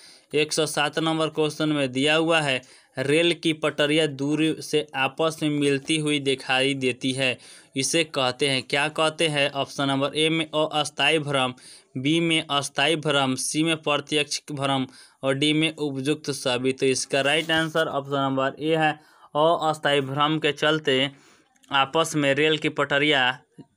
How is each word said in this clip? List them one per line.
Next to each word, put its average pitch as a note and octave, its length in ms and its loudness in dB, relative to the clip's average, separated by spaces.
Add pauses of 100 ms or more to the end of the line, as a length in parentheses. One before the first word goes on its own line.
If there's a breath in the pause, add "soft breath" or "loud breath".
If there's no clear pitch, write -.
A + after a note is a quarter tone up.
(340 loud breath)
एक D3+ 200 0
सौ D#3 140 0
सात D3+ 320 -2
नंबर D#3+ 300 0
क्वेश्चन D3+ 420 -2
में C#3 200 -2
दिया C#3+ 240 0
हुआ E3 260 2
है C3+ 200 -2 (380 loud breath)
रेल D#3+ 360 2
की E3 200 -2
पटरियाँ D3+ 540 2
दूरी D3 520 0
से D3+ 240 -2 (100)
आपस D#3 460 -2
में D3+ 100 0
मिलती C#3+ 460 0
हुई D3 240 0
दिखाई C3+ 540 0
देती C3 380 -2
है, C3 240 0 (380 loud breath)
इसे C#3+ 300 0
कहते C3+ 420 -2
हैं, C3 160 0
क्या C#3+ 260 0
कहते D#3 380 0
हैं? C#3+ 240 0
ऑप्शन C#3 360 -2
नंबर C#3 280 0
ए D#3 140 2
में D#3+ 180 0
अस्थायी D3+ 720 0
भ्रम, C3+ 320 0 (440 loud breath)
बी D3 240 0
में D#3+ 200 0
अस्थायी C#3+ 560 0
भ्रम, C#3 400 2
सी D#3 260 -2
में E3 140 0
प्रत्यक्ष D3 640 -2 (120)
भ्रम C3+ 340 0 (360 loud breath)
और C3+ 120 2
डी D3+ 180 2
में D#3 180 2
उपयुक्त D3 640 -4
सभी। C3 400 -2
तो C3+ 140 -2
इसका C3 360 0
राइट D#3 300 0
आंसर D#3+ 340 0
ऑप्शन C#3 280 -4
नंबर C3+ 440 0
ए D#3 160 0
है, D#3 160 2 (440 loud breath)
अस्थायी D3+ 680 2
भ्रम D3 360 0
के D3+ 140 0
चलते D3+ 460 0 (720 soft breath)
आपस C#3 440 0
में C#3 200 2
रेल D3+ 220 2
की D3+ 140 -2
पटरियाँ C#3+ 720 0 (340)